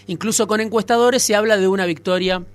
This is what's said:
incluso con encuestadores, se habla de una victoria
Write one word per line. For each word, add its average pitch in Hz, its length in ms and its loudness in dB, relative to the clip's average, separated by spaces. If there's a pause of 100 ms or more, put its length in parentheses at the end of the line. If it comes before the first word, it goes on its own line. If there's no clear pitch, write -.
incluso 202 400 -2
con 214 160 -2
encuestadores, 233 640 2
se - 100 0
habla 214 240 2
de 190 100 2
una 190 200 0
victoria 180 680 -2